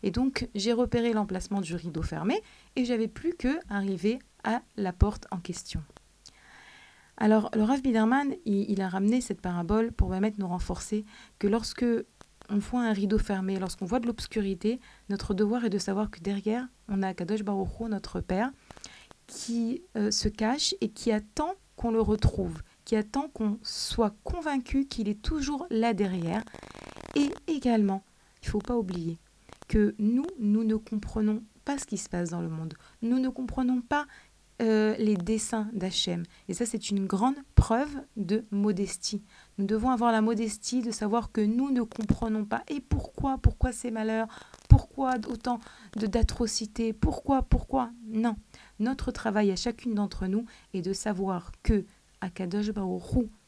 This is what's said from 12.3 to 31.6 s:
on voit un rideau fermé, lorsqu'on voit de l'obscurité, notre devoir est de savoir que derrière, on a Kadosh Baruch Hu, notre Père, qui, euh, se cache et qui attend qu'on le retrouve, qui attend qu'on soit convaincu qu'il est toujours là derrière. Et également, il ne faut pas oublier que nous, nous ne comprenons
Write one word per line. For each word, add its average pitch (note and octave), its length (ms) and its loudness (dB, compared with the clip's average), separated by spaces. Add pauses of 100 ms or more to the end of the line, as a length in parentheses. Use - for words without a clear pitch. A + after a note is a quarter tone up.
on G#3 80 0
voit B3 260 0
un A3+ 100 2
rideau G3+ 240 2
fermé, F#3+ 420 0
lorsqu'on F#3 260 -6
voit G#3+ 140 0
de A#3 80 -2
l'obscurité, G#3+ 720 -2 (300)
notre G3+ 240 -2
devoir G#3+ 300 2
est A3+ 60 2
de G3 80 -2
savoir G3+ 320 -2
que - 100 -16
derrière, G3+ 480 -2 (200)
on G3 160 0
a F#3+ 100 0
Kadosh G3+ 300 -4
Baruch G3 260 -2 (100)
Hu, A3+ 100 -6
notre F#3+ 300 -4
Père, G3+ 320 0 (760)
qui, A#3 560 -2 (120)
euh, G#3+ 160 2
se - 160 0
cache A#3+ 540 0
et G#3+ 80 0
qui - 220 -2
attend D4+ 420 -2 (220)
qu'on A#3 160 -2
le A3+ 100 4
retrouve, G3 600 2 (220)
qui - 120 0
attend G#3+ 340 -2
qu'on G#3+ 320 -2
soit - 640 -2
convaincu C#4 640 -2
qu'il A3+ 220 -4
est G#3 140 -4
toujours D4 480 -2
là A#3 240 2
derrière. F#3 500 0 (720)
Et C#4+ 140 2 (180)
également, A3 560 2 (380)
il - 60 -10
ne - 40 -4
faut G#3 80 0
pas A#3+ 160 -4
oublier F3 440 -2 (500)
que G#3 280 4
nous, A#3+ 280 2 (140)
nous G#3+ 260 4
ne A3 100 2
comprenons G#3+ 680 -2 (200)